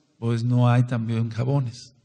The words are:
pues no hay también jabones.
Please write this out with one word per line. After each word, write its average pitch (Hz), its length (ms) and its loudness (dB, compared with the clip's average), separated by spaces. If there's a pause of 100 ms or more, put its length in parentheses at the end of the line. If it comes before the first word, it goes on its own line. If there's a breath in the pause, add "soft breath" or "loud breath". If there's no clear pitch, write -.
(200)
pues 117 240 -2
no 123 260 4
hay 120 140 4
también 113 460 -2
jabones. 123 760 -4